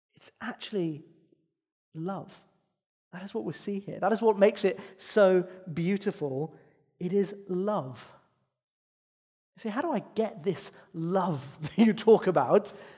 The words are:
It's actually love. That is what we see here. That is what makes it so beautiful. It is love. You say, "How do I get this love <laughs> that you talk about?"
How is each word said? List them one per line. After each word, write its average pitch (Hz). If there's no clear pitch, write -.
It's -
actually 175
love. 170
That 175
is 196
what 226
we 160
see 202
here. -
That 196
is 214
what 214
makes 208
it 185
so 185
beautiful. 160
It 180
is 202
love. 180
You -
say, 226
"How 214
do 339
I 220
get 202
this -
love 170
<laughs> -
that 151
you 220
talk -
about?" 156